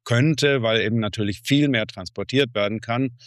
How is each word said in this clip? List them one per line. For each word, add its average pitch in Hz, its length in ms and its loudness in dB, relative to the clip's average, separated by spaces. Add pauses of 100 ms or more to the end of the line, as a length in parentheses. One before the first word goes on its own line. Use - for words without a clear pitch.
könnte, 139 580 2
weil 110 200 2
eben 110 180 0
natürlich 104 420 -4
viel 143 260 2
mehr 117 180 0
transportiert 120 720 -4
werden 104 260 -2
kann. 123 280 -2 (180)